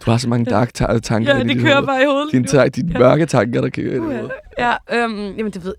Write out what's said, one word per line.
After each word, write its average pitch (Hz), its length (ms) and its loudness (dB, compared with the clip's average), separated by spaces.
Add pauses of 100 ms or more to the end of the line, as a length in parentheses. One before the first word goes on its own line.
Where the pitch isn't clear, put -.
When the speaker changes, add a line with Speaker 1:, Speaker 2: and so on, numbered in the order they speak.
Speaker 1:
Du - 40 2
har 117 80 2
så 123 100 -4
mange 120 220 0
Speaker 2:
Ja. 101 60 0
Speaker 1:
dark 117 180 0
ta-, - 240 0
tanker 113 360 0
Speaker 2:
Ja, 262 60 2
Speaker 1:
ind 269 100 0
i 285 40 0
Speaker 2:
det - 40 0
Speaker 1:
dit - 80 0
Speaker 2:
kører 294 80 4
Speaker 1:
hoved. 277 120 2
Speaker 2:
bare 262 160 0
i 277 40 4
hovedet 294 260 0
Speaker 1:
Dine 127 100 4
Speaker 2:
nu. 120 60 -4
Speaker 1:
ta-, - 200 4
dine 131 240 -2
Speaker 2:
Ja. - 60 -2
Speaker 1:
mørke 139 280 4
tanker, 120 340 0
der 131 100 0
kører 117 260 -4
ind 330 80 -4
i - 20 -4
Speaker 2:
Uha. 285 100 -4
Speaker 1:
hovedet. 226 160 -8 (260)
Speaker 2:
Ja, 240 160 0 (180)
øhm, 208 440 -4
jamen, 208 160 -6
det 175 120 -12
ved, 190 140 -8